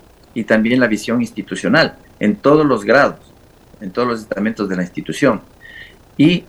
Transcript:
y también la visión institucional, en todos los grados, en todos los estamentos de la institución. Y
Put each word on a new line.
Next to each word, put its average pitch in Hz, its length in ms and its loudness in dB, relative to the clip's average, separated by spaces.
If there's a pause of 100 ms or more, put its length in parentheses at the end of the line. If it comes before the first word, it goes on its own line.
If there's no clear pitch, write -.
(340)
y 113 100 -6
también 120 360 2
la 123 60 4
visión 113 360 -2
institucional, 104 720 -2 (240)
en 104 160 0
todos 151 300 2
los 117 180 0
grados, 113 360 2 (600)
en 98 100 -12
todos 120 160 -2
los 117 140 -4
estamentos 107 480 -4
de 95 80 -4
la 90 60 -2
institución. 101 580 -2 (800)
Y 170 300 4